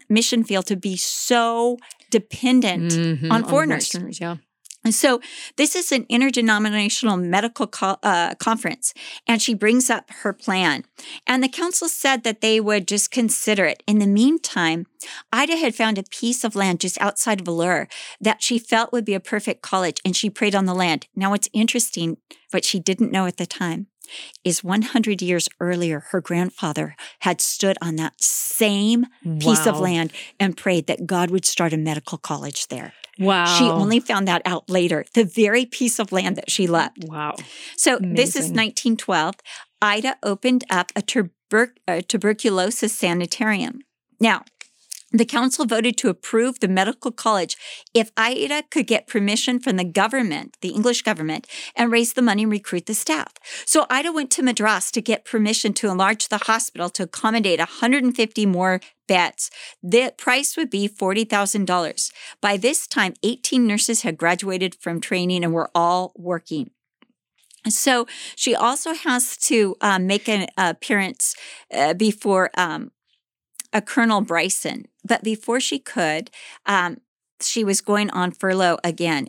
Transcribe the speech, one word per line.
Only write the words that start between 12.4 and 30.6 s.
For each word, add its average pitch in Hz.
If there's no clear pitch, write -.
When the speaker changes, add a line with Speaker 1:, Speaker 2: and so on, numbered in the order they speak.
Speaker 1:
would 208
just 202
consider 214
it. -
In 214
the 202
meantime, 196
Ida 311
had 277
found 220
a 196
piece -
of 214
land 190
just -
outside 202
of 175
Vellore 170
that -
she 240
felt 226
would 240
be 202
a 190
perfect -
college, 185
and 185
she 214
prayed 202
on 190
the 185
land. 175
Now, 196
what's 202
interesting, 202
what 185
she -
didn't 190
know 190
at 175
the 175
time, 175
is 170
one 196
hundred 220
years 180
earlier, 175
her 180
grandfather 165
had 175
stood -
on 165
that 160
same 214
piece 208
of 175
Speaker 2:
Wow. 156
Speaker 1:
land 170
and 190
prayed 175